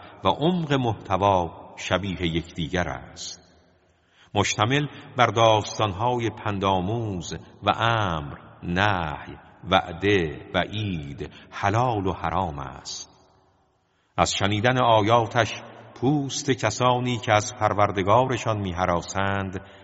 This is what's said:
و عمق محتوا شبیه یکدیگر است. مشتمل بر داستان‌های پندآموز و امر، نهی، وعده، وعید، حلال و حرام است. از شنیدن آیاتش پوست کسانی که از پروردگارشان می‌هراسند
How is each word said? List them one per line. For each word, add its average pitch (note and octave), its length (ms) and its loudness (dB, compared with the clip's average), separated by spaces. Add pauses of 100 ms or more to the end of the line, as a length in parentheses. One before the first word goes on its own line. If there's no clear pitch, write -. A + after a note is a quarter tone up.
(240)
و F#2+ 40 4
عمق D#3+ 440 0
محتوا G2 1040 0
شبیه F#2 460 -2
یکدیگر E2 680 -2
است. - 520 -12 (920)
مشتمل A2+ 520 2 (300)
بر B2 100 6
داستان‌های A2 1040 2
پندآموز G2 1040 -2 (280)
و G2+ 140 2
امر، G2 600 -2 (240)
نهی، F2 760 -2 (340)
وعده، F2 840 0
وعید، D#2+ 760 -4 (200)
حلال G#2+ 560 0
و F#2 60 2
حرام E2+ 460 -2
است. - 520 -12 (1040)
از - 160 2
شنیدن G#2 460 0
آیاتش A2+ 840 2 (320)
پوست C#3 560 -2
کسانی B2 680 0
که A2 140 0
از G#2 240 2
پروردگارشان G#2 1040 2
می‌هراسند F#2 1000 -2 (240)